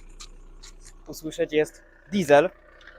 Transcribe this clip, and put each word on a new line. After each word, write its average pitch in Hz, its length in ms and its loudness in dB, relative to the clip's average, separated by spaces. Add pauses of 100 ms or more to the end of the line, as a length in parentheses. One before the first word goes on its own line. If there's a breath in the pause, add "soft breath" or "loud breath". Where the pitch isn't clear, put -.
(1080)
usłyszeć, 156 460 -8
jest 151 300 -2 (280)
diesel, 160 380 4 (500)